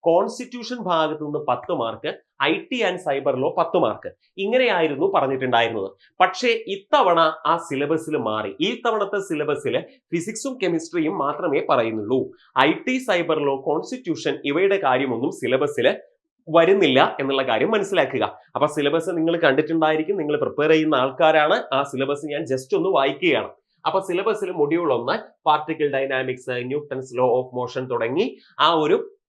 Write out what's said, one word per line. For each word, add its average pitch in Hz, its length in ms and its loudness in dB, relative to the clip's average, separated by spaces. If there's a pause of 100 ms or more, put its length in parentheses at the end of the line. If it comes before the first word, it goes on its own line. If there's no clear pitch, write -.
കോൺസ്റ്റിറ്റ്യൂഷൻ 226 680 -2 (120)
ഭാഗത്ത് 156 360 0
നിന്ന് 147 240 -4
പത്ത് 123 320 -2
മാർക്ക്, 113 300 -6 (380)
ഐ - 20 4 (160)
ടി 254 100 -4 (120)
and 180 160 -6
cyber 139 360 0
law 160 180 -2
പത്ത് 165 260 0
മാർക്ക്, - 240 -4 (340)
ഇങ്ങനെയായിരുന്നു 190 600 0 (100)
പറഞ്ഞിട്ടുണ്ടായിരുന്നത്. 120 760 0 (300)
പക്ഷേ 247 320 2 (240)
ഇത്തവണ 196 440 4 (320)
ആ 170 40 2 (140)
സിലബസിൽ 151 440 -2 (140)
മാറി. 104 260 -4 (140)
ഈ - 20 0 (140)
തവണത്തെ 208 440 -2
സിലബസിൽ 147 460 -2 (380)
ഫിസിക്സും 220 500 -6
കെമിസ്ട്രിയും 165 520 -2 (100)
മാത്രമേ 147 360 -2 (120)
പറയുന്നുള്ളൂ. 113 500 0 (460)
ഐ - 20 4 (160)
ടി, 254 100 -2 (140)
cyber 160 280 2 (100)
law, 135 100 -2 (100)
കോൺസ്റ്റിറ്റ്യൂഷൻ 160 680 -4 (160)
ഇവയുടെ 190 280 4 (100)
കാര്യമൊന്നും 127 440 0 (100)
സിലബസിൽ 131 460 2 (640)
വരുന്നില്ല 165 460 6 (200)
എന്നുള്ള 135 280 -2
കാര്യം 120 260 2
മനസ്സിലാക്കുക. 156 500 0 (300)
അപ്പൊ 131 200 0
സിലബസ് 156 440 0
നിങ്ങൾ 165 240 2
കണ്ടിട്ടുണ്ടായിരിക്കും, 156 760 2
നിങ്ങൾ 147 200 -2
പ്രിപ്പയർ 143 320 0
ചെയ്യുന്ന 156 300 4
ആൾക്കാരാണ്. 156 540 4 (200)
ആ 135 40 2 (100)
സിലബസ് 139 420 -4
ഞാൻ 143 100 -4 (100)
just 131 260 -4
ഒന്ന് 170 180 0
വായിക്കുകയാണ്. 143 540 0 (380)
അപ്പൊ 185 100 0 (100)
സിലബസിൽ 190 420 -2 (100)
മൊഡ്യൂൾ 156 360 2
ഒന്ന് 120 180 -2 (340)
പാർട്ടിക്കിൾ 151 480 0
ഡൈനാമിക്സ്, 131 600 -2 (140)
Newton's 135 480 -6
law 127 100 4 (100)
of 123 80 -2 (120)
motion 123 340 -6
തുടങ്ങി 123 340 0 (400)
ആ - 20 6 (160)
ഒരു 165 120 2 (320)